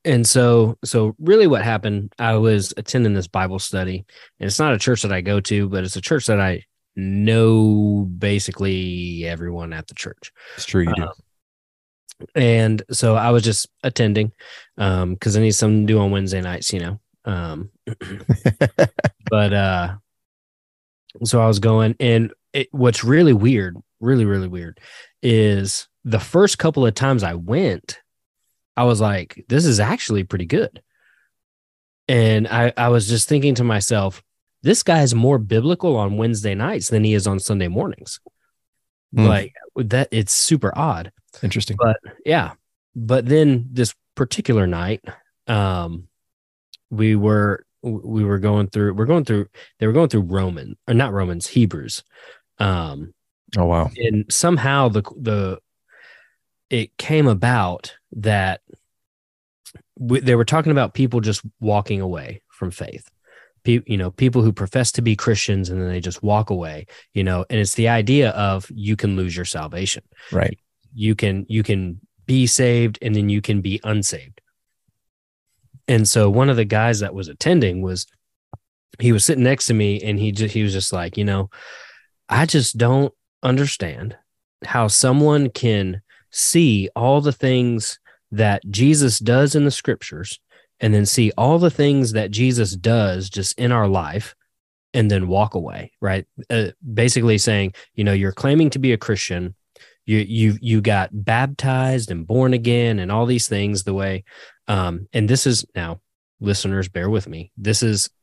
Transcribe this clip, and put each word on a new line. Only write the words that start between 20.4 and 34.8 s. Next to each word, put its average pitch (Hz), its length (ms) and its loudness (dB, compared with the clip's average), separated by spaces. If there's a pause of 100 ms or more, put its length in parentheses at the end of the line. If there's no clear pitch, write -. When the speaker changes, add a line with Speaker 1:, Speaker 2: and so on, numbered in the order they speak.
Speaker 1:
so 117 180 2
I 113 60 6
was 107 120 4
going, 110 400 4
and 117 320 2 (220)
it, 139 180 -2
what's 123 320 2
really 147 300 6
weird, 101 440 2 (220)
really, 120 260 2
really 98 220 -2
weird, 87 320 -12 (420)
is 107 680 2 (160)
the 110 160 -2
first 190 380 2
couple 147 280 0
of 110 80 2
times 135 300 0
I 85 120 -4
went, 101 640 -4 (800)
I 123 60 2
was 120 180 2
like, 101 460 -4
"This 147 180 2
is 120 140 2
actually 107 440 -2
pretty 90 220 -6
good." - 360 -4 (1300)
And 113 400 4
I, 120 300 2
I 120 120 2
was 117 180 2
just 113 220 0
thinking 143 260 2
to 120 80 0
myself, 104 580 -2 (400)
"This 180 220 2